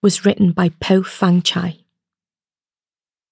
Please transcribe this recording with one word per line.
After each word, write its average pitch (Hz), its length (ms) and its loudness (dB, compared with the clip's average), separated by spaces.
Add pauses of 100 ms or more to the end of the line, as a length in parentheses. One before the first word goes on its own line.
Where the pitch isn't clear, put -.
was 196 240 0
written 202 260 2
by 175 180 0 (120)
Po 190 220 0
Fang 180 400 0
Chai. 175 340 -6 (1500)